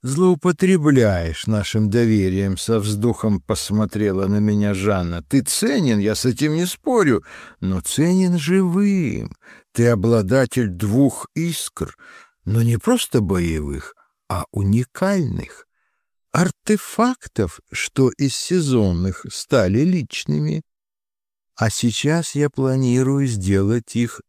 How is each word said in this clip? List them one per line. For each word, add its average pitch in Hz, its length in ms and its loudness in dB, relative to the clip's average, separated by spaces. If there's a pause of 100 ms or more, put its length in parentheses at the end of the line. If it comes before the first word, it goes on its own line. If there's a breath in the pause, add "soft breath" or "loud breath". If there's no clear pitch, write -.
злоупотребляешь 147 1500 2
нашим 107 440 0
доверием?» 98 640 2
со 113 220 -2
вздохом 104 640 -2
посмотрела 101 840 -2
на 104 100 0
меня 104 340 0
Жанна. 92 500 -2
«Ты 139 200 0
ценен, 180 560 0
я 101 160 0
с - 100 -4
этим 139 300 0
не 170 100 -2
спорю, 180 580 0 (380 loud breath)
но 92 220 -4
ценен 180 560 0
живым. 180 1000 0 (360 loud breath)
Ты 117 160 2
обладатель 117 800 2
двух 104 640 0
искр, - 600 -6 (520 loud breath)
но 113 160 2
не 117 160 2
просто 233 420 0
боевых, 82 760 -2 (360 soft breath)
а 90 220 -6
уникальных. 120 1120 -2 (720)
Артефактов, - 1200 -2 (120)
что - 380 0
из 139 260 -2
сезонных 107 920 0
стали 104 480 0
личными. 156 840 -2 (960)
А 113 140 0
сейчас 147 640 -2
я 143 160 0
планирую 131 760 0
сделать 101 680 0
их 120 320 -2